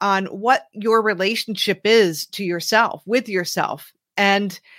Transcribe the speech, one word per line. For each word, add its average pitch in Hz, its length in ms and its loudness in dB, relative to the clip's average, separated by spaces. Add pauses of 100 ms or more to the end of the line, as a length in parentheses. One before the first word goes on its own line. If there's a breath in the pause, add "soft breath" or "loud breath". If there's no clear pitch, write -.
on 196 260 0
what 226 460 0
your 220 280 2
relationship 208 840 -2
is 202 420 4
to - 180 -10
yourself, 185 600 0
with 226 220 -2
yourself. 175 640 -4 (240)
And, 196 420 2 (200 loud breath)